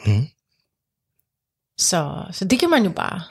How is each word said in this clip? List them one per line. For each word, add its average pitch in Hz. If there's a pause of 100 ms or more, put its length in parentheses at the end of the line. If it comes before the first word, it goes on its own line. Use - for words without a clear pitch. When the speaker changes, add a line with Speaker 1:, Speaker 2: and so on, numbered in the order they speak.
Speaker 1:
Mhm. 104 (1500)
Speaker 2:
Så, 151
så 190
det 247
kan 349
man 285
jo 190
bare. -